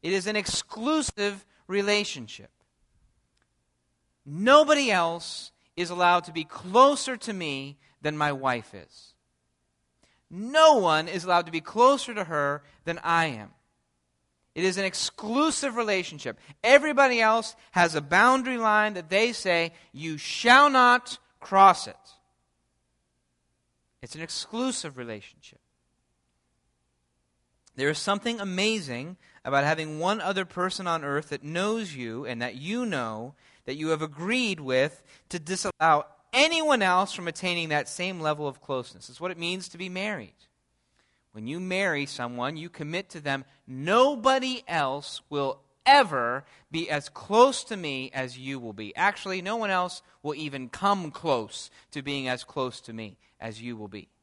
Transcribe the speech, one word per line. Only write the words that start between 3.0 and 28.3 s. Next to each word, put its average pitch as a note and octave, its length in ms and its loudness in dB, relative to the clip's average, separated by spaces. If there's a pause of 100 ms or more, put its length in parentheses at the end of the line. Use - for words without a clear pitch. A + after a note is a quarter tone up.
Nobody C4+ 640 4
else E3+ 600 -2 (220)
is E3+ 140 -4
allowed F3 360 4
to E3 80 -16
be D#3+ 120 -6
closer B3+ 720 2
to A3 160 -10
me C#3+ 460 -8 (240)
than D3+ 160 -4
my D3 140 0
wife C3 420 -4
is. - 400 -20 (1120)
No C#4+ 460 6
one E3 340 4
is E3+ 160 -4
allowed F3 220 2
to E3 60 -14
be E3 100 -4
closer B3 500 2
to G#3 120 -4
her D3 380 -2 (220)
than E3+ 180 -6
I E3 240 2
am. A2 240 -8 (1040)
It E3 100 -2
is F#3 120 0
an G3 80 -4
exclusive A#3+ 920 -2
relationship. F#3 640 -4 (240)
Everybody C4 600 6
else A3 340 2 (140)
has E3+ 240 2
a D3+ 80 0
boundary A#3+ 560 4
line G#3+ 360 2
that F3 140 -10
they G#3+ 240 2
say, E3+ 400 0 (200)
"You D3+ 260 -8
shall C4 500 6
not B3 500 4 (220)
cross F#3+ 460 6
it." - 100 -16 (2000)
It's B2+ 140 -16
an D#3 40 -12
exclusive E3+ 800 -8
relationship. - 640 -16 (2250)
There C3+ 140 -2
is D3+ 100 -2
something G#3+ 400 -4